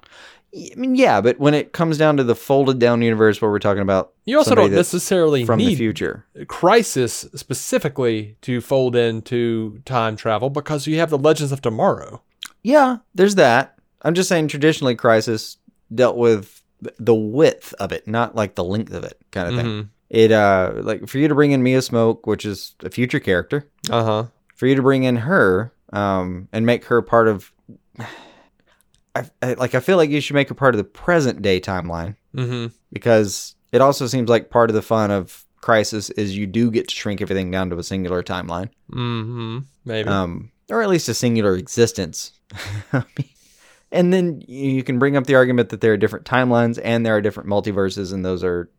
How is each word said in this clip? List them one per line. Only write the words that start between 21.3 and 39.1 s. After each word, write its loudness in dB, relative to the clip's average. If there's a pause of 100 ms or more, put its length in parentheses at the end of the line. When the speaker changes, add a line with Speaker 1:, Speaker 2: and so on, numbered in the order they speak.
Speaker 1:
bring 4
in 2
Mia 2
Smoke, 0
which -2
is -12
a -8
future -2
character, -2 (220)
Speaker 2:
Uh-huh. -2 (280)
Speaker 1:
for -2
you 4
to 0
bring 2
in 0
her, 0 (200)
um, -4
and -2
make 0
her 2
part 4
of, -4 (460)
<sighs> - (1160)
I, -6 (180)
I, -2
like, -4
I 2
feel 0
like 4
you 0
should -8
make 2
her -8
part 2
of 0
the -2
present -2
day 2
timeline -6 (180)
Speaker 2:
Mm-hmm. -8 (180)
Speaker 1:
because 0 (160)
it 4
also 2
seems -2
like 2
part 4
of 0
the 2
fun 0
of -6 (160)
Crisis 0
is -4
you -4
do 0
get -2
to -8
shrink -6
everything -4
down -4
to -6
a -8
singular -4
timeline. -8 (200)
Speaker 2:
Mm-hmm. -8 (260)